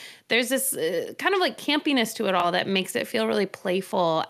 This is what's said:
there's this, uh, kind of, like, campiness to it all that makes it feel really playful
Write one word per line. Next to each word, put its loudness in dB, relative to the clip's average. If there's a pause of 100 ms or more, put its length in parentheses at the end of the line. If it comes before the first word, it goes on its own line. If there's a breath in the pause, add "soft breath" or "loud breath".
(280 loud breath)
there's 2
this, 0
uh, -2
kind 2
of, 2
like, 0
campiness 0
to -2
it 2
all 2
that 0
makes -2
it -2
feel 0
really 2
playful 0